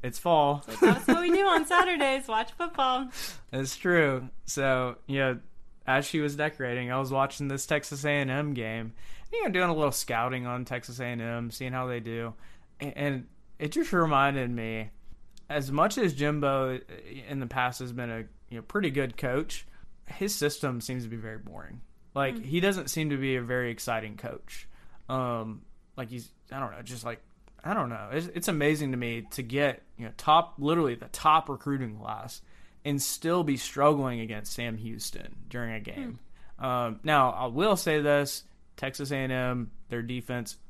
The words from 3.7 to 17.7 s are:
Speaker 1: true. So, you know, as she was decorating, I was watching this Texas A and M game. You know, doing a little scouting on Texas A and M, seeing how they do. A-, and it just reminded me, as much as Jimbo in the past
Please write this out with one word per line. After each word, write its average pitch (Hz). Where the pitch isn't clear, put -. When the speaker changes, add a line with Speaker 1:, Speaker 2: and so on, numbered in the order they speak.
Speaker 1:
true. 143
So, 131
you 135
know, 131
as 135
she -
was 147
decorating, 127
I 127
was 135
watching 135
this 139
Texas 143
A 151
and 143
M 147
game. 113
You 453
know, 285
doing 180
a 165
little 147
scouting 123
on 123
Texas 123
A 127
and 120
M, 117
seeing 127
how 127
they 123
do. 117
A-, 143
and 139
it 151
just 320
reminded 139
me, 113
as 143
much 165
as 185
Jimbo 135
in 131
the 131
past 123